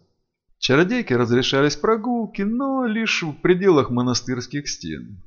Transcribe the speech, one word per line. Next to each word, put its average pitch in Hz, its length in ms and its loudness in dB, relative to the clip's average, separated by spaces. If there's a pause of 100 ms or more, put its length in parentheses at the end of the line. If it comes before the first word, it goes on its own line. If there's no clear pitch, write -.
(580)
Чародейке 180 600 0
разрешались 131 580 2
прогулки, 220 680 -2
но 254 460 -2
лишь 220 340 -2
в 156 120 -6
пределах 175 580 4
монастырских 123 760 -4
стен. 78 600 -10